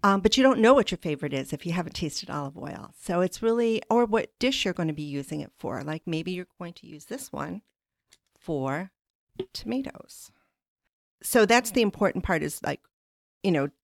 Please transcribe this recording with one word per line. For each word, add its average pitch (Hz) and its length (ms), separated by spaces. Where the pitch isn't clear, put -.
Um, 196 180
but 196 160
you 262 60
don't 262 160
know 226 160
what 220 160
your 175 80
favorite 147 340
is 135 200
if - 120
you 170 80
haven't 170 220
tasted - 360
olive 143 280
oil. - 420
So 175 200
it's 185 220
really, 226 460
or 233 180
what 214 340
dish 269 240
you're 185 100
gonna 160 180
be 151 120
using 143 360
it 131 160
for. - 280
Like, 156 200
maybe 165 280
you're 175 160
going 170 160
to - 140
use 151 160
this - 280
one 160 300
for 147 520
tomatoes. - 800
So 226 240
that's 240 240
the 247 120
important 196 420
part 165 180
is, 151 220
like, - 160
you 196 80
know 143 160